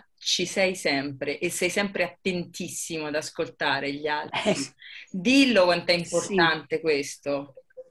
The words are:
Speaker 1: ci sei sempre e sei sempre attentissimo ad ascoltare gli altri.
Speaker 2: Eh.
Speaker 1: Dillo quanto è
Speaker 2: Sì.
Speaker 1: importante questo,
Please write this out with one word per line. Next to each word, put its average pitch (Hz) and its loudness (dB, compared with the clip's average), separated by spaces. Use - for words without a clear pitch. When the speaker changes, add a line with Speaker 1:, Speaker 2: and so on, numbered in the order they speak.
Speaker 1:
ci - -2
sei 190 0
sempre 143 -2
e 175 -2
sei 175 0
sempre 196 -2
attentissimo 170 -6
ad 147 -2
ascoltare 147 -2
gli 147 -6
altri. 151 -2
Speaker 2:
Eh. 165 2
Speaker 1:
Dillo 226 6
quanto 175 2
è 175 2
Speaker 2:
Sì. 170 -6
Speaker 1:
importante 165 2
questo, 143 -2